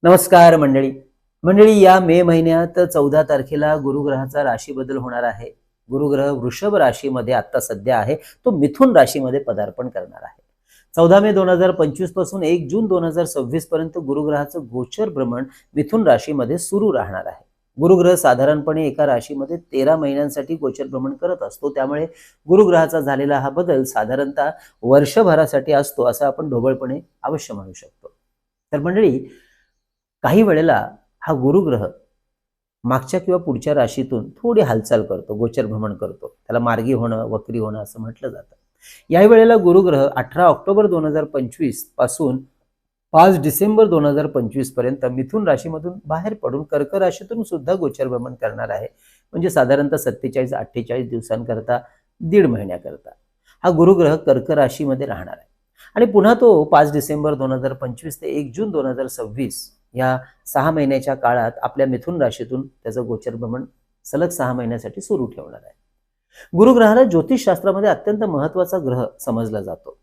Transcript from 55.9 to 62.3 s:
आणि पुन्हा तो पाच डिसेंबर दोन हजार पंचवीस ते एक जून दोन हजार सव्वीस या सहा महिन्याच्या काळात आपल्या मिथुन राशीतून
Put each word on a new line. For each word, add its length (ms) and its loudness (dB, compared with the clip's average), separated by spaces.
आणि 100 4
पुन्हा 280 6
तो 300 6
पाच 300 4
डिसेंबर 400 -2
दोन 180 -4
हजार 220 -4
पंचवीस 480 -12
ते 180 -6
एक 160 -10
जून 160 -6
दोन 140 -4
हजार 220 -6
सव्वीस 580 -10
या 220 -2
सहा 260 -2
महिन्याच्या 440 -2
काळात 360 0
आपल्या 260 -8
मिथुन 340 -6
राशीतून 460 -4